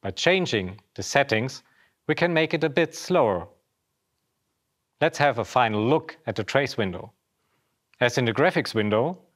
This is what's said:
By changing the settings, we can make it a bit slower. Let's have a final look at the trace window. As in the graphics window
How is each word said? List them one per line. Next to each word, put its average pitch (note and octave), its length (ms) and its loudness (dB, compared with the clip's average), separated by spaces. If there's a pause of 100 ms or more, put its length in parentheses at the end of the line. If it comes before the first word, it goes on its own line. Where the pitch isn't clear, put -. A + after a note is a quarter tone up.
By G2+ 100 -8
changing A2+ 680 0 (140)
the G#2 80 -10
settings, C3 600 0 (440)
we D3+ 80 0
can E3+ 180 0
make D#3+ 220 0
it D#3 100 -2
a D#3+ 40 0
bit D#3+ 260 0
slower. A2 540 0 (1500)
Let's D#3+ 180 0
have C#3 200 4
a A2 60 -2
final A2 400 2
look D3 320 0 (100)
at A2+ 100 -6
the A2 80 -4
trace C3+ 320 -2
window. F#2+ 360 -4 (880)
As B2 180 2
in B2+ 60 0
the A2+ 80 0
graphics D#3+ 420 0
window A2+ 440 0 (180)